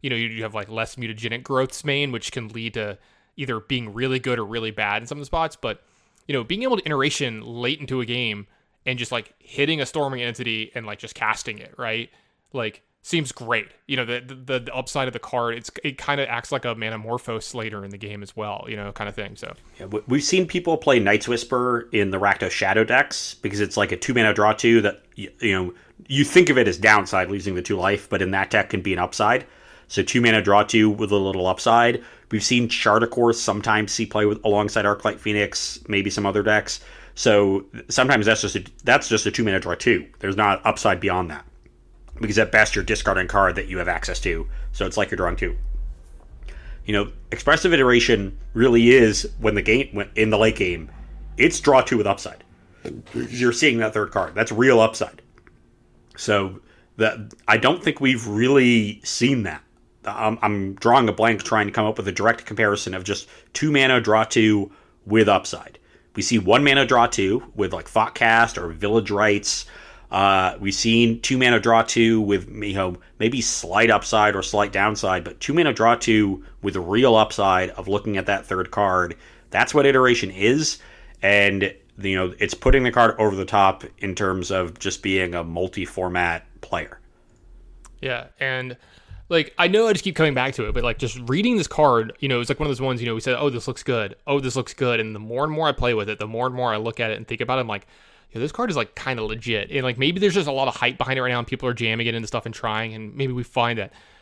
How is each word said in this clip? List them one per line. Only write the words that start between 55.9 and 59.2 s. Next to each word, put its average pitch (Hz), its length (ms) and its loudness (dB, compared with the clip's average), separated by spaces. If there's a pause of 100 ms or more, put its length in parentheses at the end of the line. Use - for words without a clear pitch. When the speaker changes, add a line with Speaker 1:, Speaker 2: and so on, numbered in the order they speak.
Speaker 2:
So 98 440 -2 (380)
that, 110 360 -2 (140)
I 110 100 6
don't 147 260 2
think 156 180 -2
we've 127 260 0
really 117 760 4
seen 123 400 0